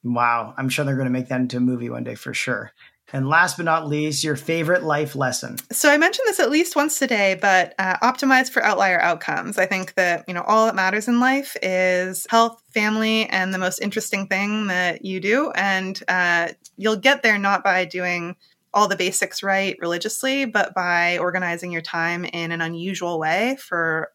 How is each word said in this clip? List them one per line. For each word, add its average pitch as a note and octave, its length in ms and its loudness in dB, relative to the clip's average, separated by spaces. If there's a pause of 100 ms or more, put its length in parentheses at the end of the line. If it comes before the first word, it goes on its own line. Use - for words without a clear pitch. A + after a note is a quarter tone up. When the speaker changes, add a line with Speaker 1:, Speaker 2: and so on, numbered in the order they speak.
Speaker 1:
Wow. A#2+ 540 0
I'm C3 120 -2
sure D3 160 0
they're C#3 100 0
gonna C3 140 -2
make B2+ 180 -2
that B2+ 140 -2
into B2 160 -2
a B2 40 0
movie B2 280 0
one A#2+ 160 -8
day A#2 100 -10
for B2+ 180 -10
sure. A2+ 380 -4 (420)
And C3+ 140 -2
last E3 280 4
but E3+ 100 -6
not D#3+ 220 2
least, D3+ 360 -2
your D3+ 120 0
favorite E3 480 0
life D3+ 320 -2
lesson. C3 420 -4 (140)
Speaker 2:
So - 180 4
I D4 80 6
mentioned G4+ 300 2
this F#4+ 140 0
at C4 100 2
least E4 240 2
once D4+ 240 0
today, G3+ 420 2
but, F#3+ 380 4
uh, F#3 200 0
optimize B3+ 500 4
for - 140 -2
outlier F#3+ 360 2
outcomes. - 580 -2
I F#3 80 2
think F#3 300 -4
that, F3 320 0
you F#3 60 -8
know, F3 100 -6
all A3 220 4
that A3+ 100 0
matters F#3+ 320 0
in A#3+ 140 4
life C4+ 400 0
is F#3 680 0
health, A3+ 320 4 (120)
family, A3 540 0
and F#3+ 260 -2
the F#3 40 -2
most F#3 220 -2
interesting G3+ 480 -4
thing G3+ 400 -2
that F3+ 380 -2
you F#3+ 160 -4
do. A#3 340 0
And, F#3+ 540 -2
uh, F3 400 2 (260)
you'll G#3+ 220 0
get C4+ 260 2
there A3 140 4
not G3 260 0
by F#3 220 2
doing F3 500 -4 (380)
all G#3 160 4
the G3 80 -2
basics F3+ 440 -2
right G3 380 0
religiously, A3 640 -2
but G#3+ 300 0
by F3 440 0
organizing F3+ 540 -2
your E3 100 -4
time E3+ 440 -4
in E3+ 260 -6
an E3+ 100 -4
unusual E3+ 580 -4
way G3 400 0
for E3 540 -4